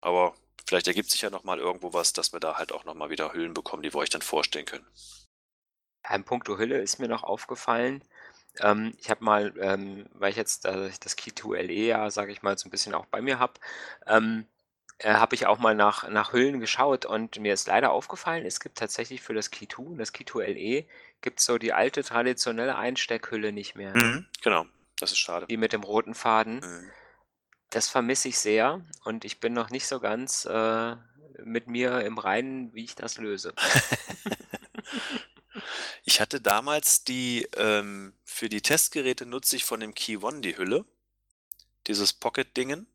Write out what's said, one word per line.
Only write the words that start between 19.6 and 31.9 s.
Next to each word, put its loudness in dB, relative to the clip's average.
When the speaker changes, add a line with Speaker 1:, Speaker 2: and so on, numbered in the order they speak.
Speaker 2:
two -12
und -12
das -6
Key -14
two -6
L -2
E -2
gibt's 0
so 2
die 0
alte 4
traditionelle 0
Einsteckhülle -2
nicht -10
mehr, -10
ne? 4
Speaker 1:
Mhm, -2
genau. 4
Das -2
ist 0
schade. -2
Speaker 2:
Die -2
mit 2
dem -2
roten 0
Faden. 2
Speaker 1:
Mhm. -14
Speaker 2:
Das 0
vermisse 2
ich -2
sehr 4
und -6
ich -12
bin 0
noch -2
nicht -4
so -2
ganz, -2
äh, 0
mit -4
mir 0